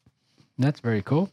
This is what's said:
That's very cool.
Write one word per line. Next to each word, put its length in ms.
That's 220
very 220
cool. 320